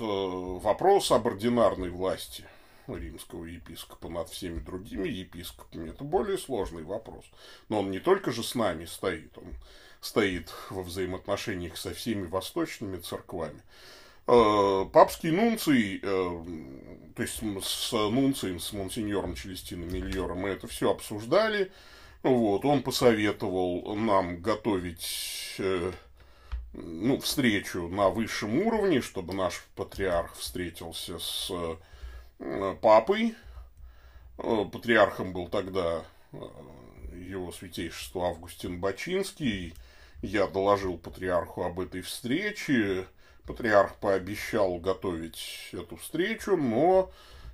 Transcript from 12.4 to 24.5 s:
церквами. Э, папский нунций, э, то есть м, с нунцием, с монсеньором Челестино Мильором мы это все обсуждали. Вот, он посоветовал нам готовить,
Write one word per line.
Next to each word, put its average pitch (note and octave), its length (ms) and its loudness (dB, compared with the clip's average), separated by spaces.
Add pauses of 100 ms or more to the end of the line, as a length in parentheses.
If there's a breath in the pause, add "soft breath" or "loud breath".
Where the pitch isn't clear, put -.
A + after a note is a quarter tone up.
церквами. E2 640 -8 (640 loud breath)
Э, G#2 680 6
папский E3+ 380 6
нунций, D#3 720 2
э, F2+ 420 0 (720)
то A#2+ 80 -4
есть - 200 -6
м, G2+ 200 -4
с - 300 -4
нунцием, G#2+ 680 2
с - 120 -8
монсеньором G2 600 -2
Челестино F2+ 500 -10
Мильором F#2 540 -4
мы G2 120 -2
это F#2+ 180 -6
все A#2 220 0
обсуждали. F#3 800 0 (520 loud breath)
Вот, A#2 420 4
он C#3 180 4
посоветовал G#2 1120 2
нам F#2+ 460 2
готовить, - 1160 -2